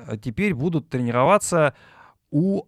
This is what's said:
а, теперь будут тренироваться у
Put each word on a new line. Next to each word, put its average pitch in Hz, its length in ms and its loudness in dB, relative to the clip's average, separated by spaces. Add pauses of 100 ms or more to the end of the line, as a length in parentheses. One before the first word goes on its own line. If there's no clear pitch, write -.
а, 113 100 -8
теперь 170 360 -2
будут 147 360 -2
тренироваться 135 840 2 (600)
у 190 340 0